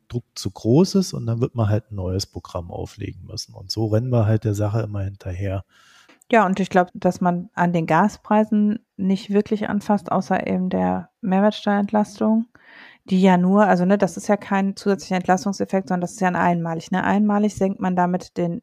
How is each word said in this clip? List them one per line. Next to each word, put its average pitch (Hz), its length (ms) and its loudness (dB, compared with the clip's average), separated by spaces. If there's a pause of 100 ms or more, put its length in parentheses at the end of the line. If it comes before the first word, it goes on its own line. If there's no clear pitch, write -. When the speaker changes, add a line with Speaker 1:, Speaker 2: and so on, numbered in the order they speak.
Speaker 1:
Druck 120 160 -8 (100)
zu - 160 -8
groß 156 460 2
ist 185 180 0
und 123 120 -6
dann 113 140 -2
wird - 140 -2
man 110 160 0
halt 104 200 -2
ein 101 60 -12
neues 92 300 -4
Programm 87 440 -12
auflegen 95 540 -12
müssen. - 300 -14
Und 98 160 -18
so 110 160 -4
rennen 113 240 0
wir 117 160 2
halt 110 180 2
der 107 100 0
Sache 104 280 -2
immer 101 200 -6
hinterher. 98 640 -6 (680)
Speaker 2:
Ja, 220 120 6
und 185 140 0
ich 185 120 -2
glaub, 180 220 2
dass 185 280 -2
man 175 340 0
an 175 180 0
den 165 140 0
Gaspreisen 208 920 2 (160)
nicht 190 340 -2
wirklich 208 380 0
anfasst, 202 420 -2
außer 185 340 0
eben 185 260 -2
der 185 400 -2 (100)
Mehrwertsteuerentlastung, 208 1300 0 (580)
die 185 180 2
ja 185 140 6
nur, 190 320 4
also, 180 160 2
ne, 196 120 4
das 202 200 -2
ist 202 100 -10
ja 208 100 2
kein 196 380 -2
zusätzlicher - 400 -2
Entlastungseffekt, 190 720 -2
sondern 185 120 -2
das 175 140 -6
ist - 60 -12
ja 185 60 0
ein 180 80 0
einmalig, 170 560 -2
ne? 185 140 -2
Einmalig 208 500 2
senkt 196 240 -2
man 185 160 -2
damit 180 420 -2
den 170 260 -4